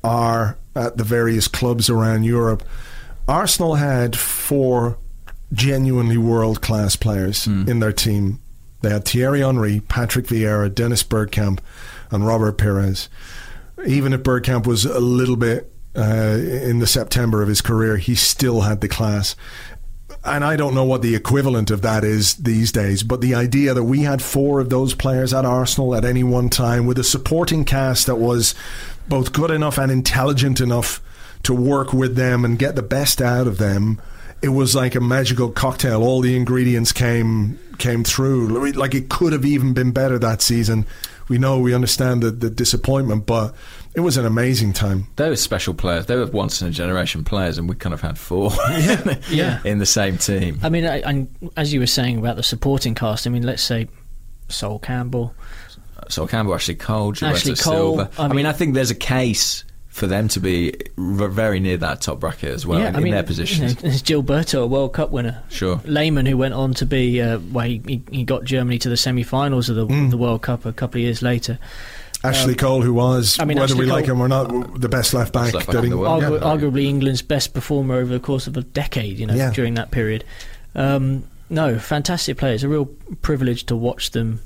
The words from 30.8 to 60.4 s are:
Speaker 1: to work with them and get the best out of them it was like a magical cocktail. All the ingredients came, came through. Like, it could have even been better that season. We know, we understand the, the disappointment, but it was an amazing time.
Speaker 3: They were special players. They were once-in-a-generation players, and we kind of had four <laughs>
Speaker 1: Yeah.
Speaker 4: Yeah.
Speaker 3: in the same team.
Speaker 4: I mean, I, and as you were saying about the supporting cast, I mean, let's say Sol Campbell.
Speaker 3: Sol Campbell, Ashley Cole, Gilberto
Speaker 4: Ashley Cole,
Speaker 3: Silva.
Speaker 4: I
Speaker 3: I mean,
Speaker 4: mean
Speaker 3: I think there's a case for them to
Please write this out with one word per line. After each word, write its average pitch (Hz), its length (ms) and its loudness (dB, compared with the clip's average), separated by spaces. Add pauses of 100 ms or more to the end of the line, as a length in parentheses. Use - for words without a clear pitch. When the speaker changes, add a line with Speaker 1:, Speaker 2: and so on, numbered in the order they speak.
Speaker 1:
to 131 100 0
work 131 400 2
with 131 220 2
them 123 300 4
and 117 140 2
get 139 180 2
the 123 60 0
best 135 380 0
out 123 260 2
of 95 120 0
them 104 420 2 (420)
it 147 80 0
was 131 240 4
like 127 200 0
a 127 60 2
magical 123 500 2
cocktail. 123 520 0
All 127 180 4
the 127 160 2
ingredients 123 560 2
came, 113 680 0 (200)
came 117 260 0
through. 131 440 2 (240)
Like, 135 220 0
it 131 140 -2
could 165 240 2
have 135 120 0
even 135 280 2
been 127 200 2
better 131 260 2
that 113 240 0
season. 113 420 2 (440)
We 123 100 2
know, 135 220 2
we 123 140 2
understand 123 480 2
the, 113 100 2
the 117 180 -2
disappointment, 120 760 0
but 113 280 0 (400)
it 165 60 -2
was 165 160 2
an 120 100 0
amazing 113 460 2
time. 98 340 0 (100)
Speaker 3:
They 151 120 2
were 135 80 0
special - 380 -2
players. 85 320 -2
They 123 100 0
were 120 100 0
once-in-a-generation 87 960 -2
players, 90 340 0
and 85 100 -2
we 95 80 -2
kind 85 180 -4
of 78 60 -8
had 76 180 -4
four 98 320 0 (100)
<laughs> - 100 0
Speaker 1:
Yeah. 170 460 2 (140)
Speaker 4:
Yeah. 151 340 0
Speaker 3:
in 101 140 0
the 101 80 0
same 98 320 2
team. 92 440 -2
Speaker 4:
I 160 60 0
mean, 165 160 0
I, 143 160 -2
and 139 280 -2 (280)
as 147 160 -2
you 139 80 2
were 123 60 2
saying 123 320 0
about 113 180 -2
the 110 60 -4
supporting 131 520 0
cast, 107 320 -2
I 120 40 -2
mean, 120 140 0
let's 123 180 -2
say 113 260 -2 (600)
Sol 104 320 -6
Campbell. 123 540 -4 (760)
Speaker 3:
Sol 78 180 -4
Campbell, 107 280 0
Ashley 82 200 -4
Cole, 104 380 -2
Gilberto 147 200 -2
Speaker 4:
Ashley 131 220 0
Cole, 160 440 2
Speaker 3:
Silva. 95 120 -4 (100)
Speaker 4:
I 147 40 0
Speaker 3:
I 147 40 0
mean, 139 100 0
Speaker 4:
mean 143 80 0
Speaker 3:
I 151 60 0
think 147 220 0
there's 131 160 2
a 107 60 -2
case - 680 -2 (280)
for - 140 -4
them 98 200 0
to 101 140 -2